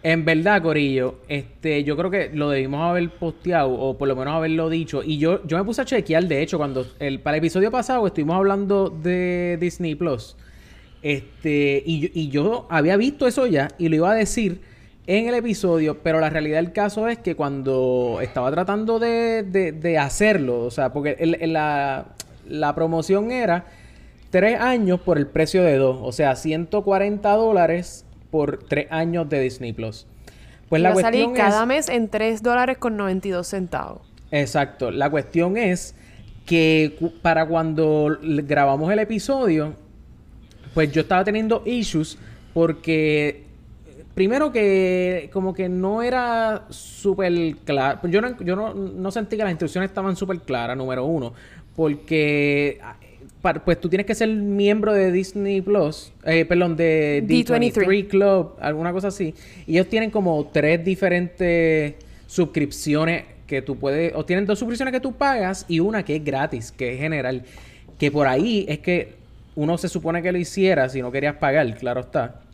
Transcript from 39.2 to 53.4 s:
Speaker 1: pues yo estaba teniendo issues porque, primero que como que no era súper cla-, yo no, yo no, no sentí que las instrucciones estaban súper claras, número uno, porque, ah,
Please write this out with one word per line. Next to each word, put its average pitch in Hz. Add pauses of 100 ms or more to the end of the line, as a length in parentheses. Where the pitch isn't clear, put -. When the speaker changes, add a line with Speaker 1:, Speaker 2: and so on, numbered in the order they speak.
Speaker 1:
pues 156
yo 160
estaba 185
teniendo 220
issues 202 (340)
porque, 156 (720)
primero 240
que 185
como 185
que 185
no 185
era 233
súper 190 (320)
cla-, 139 (120)
yo 196
no, 247
yo 180
no, 214
no 190
sentí 214
que 220
las 190
instrucciones 175
estaban 190
súper 185
claras, 123
número 131
uno, 143 (420)
porque, 147
ah, 117 (440)